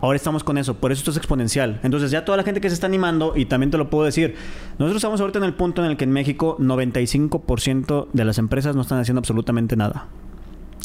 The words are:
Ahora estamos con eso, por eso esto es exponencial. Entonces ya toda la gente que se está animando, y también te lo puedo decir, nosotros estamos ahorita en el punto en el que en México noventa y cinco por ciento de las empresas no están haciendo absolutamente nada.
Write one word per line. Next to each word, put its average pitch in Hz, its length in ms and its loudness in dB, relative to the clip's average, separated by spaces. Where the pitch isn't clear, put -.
Ahora 131 120 2
estamos 151 300 -2
con 143 120 0
eso, 135 180 0
por 127 180 0
eso 135 80 -2
esto 165 100 -2
es 147 60 0
exponencial. 127 640 0
Entonces 135 300 2
ya 160 120 0
toda 196 140 2
la 190 60 0
gente 202 160 -2
que 202 100 0
se 175 40 0
está 170 120 -2
animando, 170 480 2
y 131 120 2
también 131 260 2
te 165 40 2
lo 151 140 0
puedo 151 140 2
decir, 151 320 0
nosotros 170 200 2
estamos 214 220 0
ahorita 202 200 0
en 196 60 2
el 180 80 -2
punto 175 300 0
en 160 60 0
el 151 60 -2
que 143 80 -2
en 131 80 2
México 143 480 0
noventa 131 400 2
y 123 80 0
cinco 147 340 2
por 120 180 0
ciento 135 520 0
de 117 120 2
las 110 140 2
empresas 135 380 0
no 131 60 2
están 127 180 0
haciendo 123 180 2
absolutamente 117 560 0
nada. 104 320 0